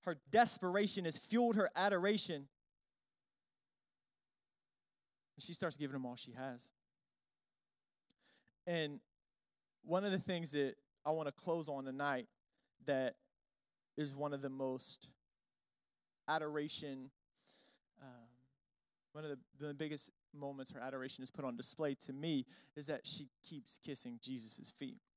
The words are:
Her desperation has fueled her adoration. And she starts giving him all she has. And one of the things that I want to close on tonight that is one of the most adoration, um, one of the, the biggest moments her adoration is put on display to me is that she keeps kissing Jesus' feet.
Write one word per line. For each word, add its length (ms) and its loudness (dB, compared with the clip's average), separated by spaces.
Her 120 -2
desperation 720 6
has 120 2
fueled 380 4
her 200 6
adoration. 720 4
And 80 -10
she 100 -6
starts 240 -2
giving 180 -2
him 80 -2
all 120 -6
she 160 -10
has. 400 -8
And 340 0
one 200 2
of 80 2
the 60 4
things 360 -2
that 200 2
I 60 2
want 160 2
to 40 -2
close 380 -2
on 160 -4
tonight 400 0
that 300 2
is 180 -2
one 180 -2
of 80 -4
the 80 -2
most 600 -2
adoration, 840 -2
um, 260 -18
one 120 -10
of 60 -6
the, 380 -8
the 80 -4
biggest 340 -4
moments 340 -8
her 100 -10
adoration 420 -6
is 80 -10
put 140 -6
on 100 -2
display 400 0
to 160 -8
me 340 0
is 120 -8
that 180 -2
she 240 -6
keeps 300 -10
kissing 440 -6
Jesus' 560 -6
feet. 200 -8